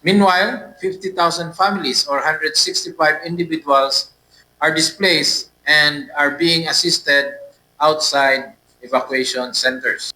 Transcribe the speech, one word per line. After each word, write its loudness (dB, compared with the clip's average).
Meanwhile, 2
fifty -6
thousand 0
families 0
or -2
hundred -2
sixty-five -2
individuals 0
are 2
displaced 0
and 2
are 0
being 0
assisted 0
outside 0
evacuation -4
centers. -4